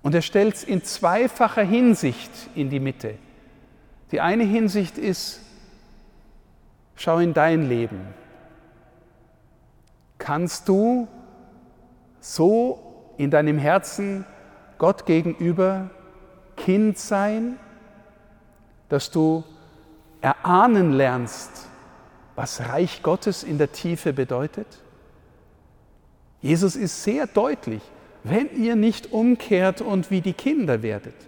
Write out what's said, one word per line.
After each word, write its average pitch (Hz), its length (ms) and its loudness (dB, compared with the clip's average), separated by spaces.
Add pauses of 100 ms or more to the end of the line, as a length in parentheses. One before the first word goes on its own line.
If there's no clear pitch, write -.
Und 147 140 0
er 165 60 4
stellt's 202 420 0
in 190 200 -2
zweifacher 220 800 0
Hinsicht 202 680 2 (240)
in 139 140 -4
die 139 100 -2
Mitte. 131 360 -6 (960)
Die - 100 -2
eine 208 220 2
Hinsicht 202 540 0
ist, - 440 -6 (1500)
schau 165 240 0
in 170 140 2
dein 160 340 4
Leben. 117 320 -2 (2250)
Kannst 160 520 -6
du 226 380 2 (1120)
so - 1000 -2
in 143 140 -2
deinem 151 260 4
Herzen 190 680 -2 (520)
Gott - 280 0
gegenüber 175 840 0 (680)
Kind 208 420 2
sein, 220 600 -4 (1300)
dass - 220 -4
du 160 320 0 (800)
erahnen 180 720 4
lernst, 127 580 0 (840)
was 123 340 -8
Reich 156 340 -2
Gottes 180 400 -2
in 151 140 -4
der 143 140 2
Tiefe 170 420 -4
bedeutet? 135 540 -4 (1700)
Jesus 170 340 0
ist - 280 -6
sehr 254 240 -2
deutlich: 123 540 -2 (420)
"Wenn 214 320 0
ihr 233 200 0
nicht 214 360 0
umkehrt 220 720 2
und 196 300 -2
wie 190 100 0
die 180 120 -2
Kinder 190 480 0
werdet 107 340 -6 (120)